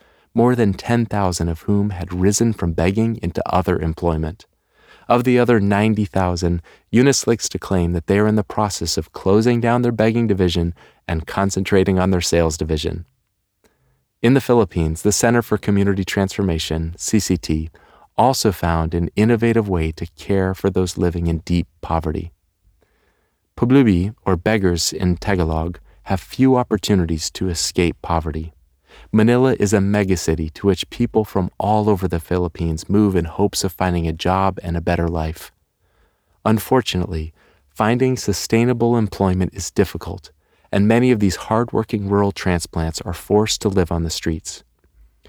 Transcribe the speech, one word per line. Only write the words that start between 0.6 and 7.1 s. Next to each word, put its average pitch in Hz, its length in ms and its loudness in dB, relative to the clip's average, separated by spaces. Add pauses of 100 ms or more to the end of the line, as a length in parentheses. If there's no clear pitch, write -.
ten 117 340 -2
thousand 90 420 -2
of 82 120 -6
whom 104 280 0
had 87 240 -8
risen 104 400 2
from 87 200 -2
begging 98 500 0
into 87 180 -4 (100)
other 92 280 0
employment. 80 680 -4 (600)
Of 123 160 2
the 123 160 2
other 120 200 4
ninety 104 460 2
thousand, 87 560 0 (300)
Yunus 131 340 4